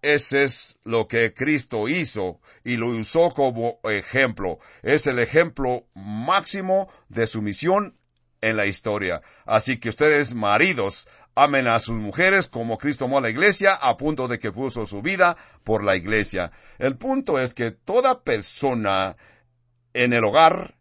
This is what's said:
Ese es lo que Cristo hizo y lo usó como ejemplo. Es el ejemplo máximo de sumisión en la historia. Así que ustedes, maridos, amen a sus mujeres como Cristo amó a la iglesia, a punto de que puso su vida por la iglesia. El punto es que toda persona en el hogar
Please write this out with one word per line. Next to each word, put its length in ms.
Ese 400
es 400
lo 240
que 260
Cristo 560
hizo 500
y 140
lo 100
usó 440
como 520
ejemplo. 760
Es 240
el 100
ejemplo 800
máximo 920
de 160
sumisión 720
en 140
la 100
historia. 560
Así 320
que 120
ustedes, 440
maridos, 760
amen 320
a 120
sus 200
mujeres 480
como 300
Cristo 280
amó 120
a 40
la 80
iglesia, 440
a 240
punto 320
de 100
que 140
puso 320
su 160
vida 340
por 180
la 140
iglesia. 560
El 180
punto 420
es 160
que 180
toda 520
persona 960
en 200
el 100
hogar 580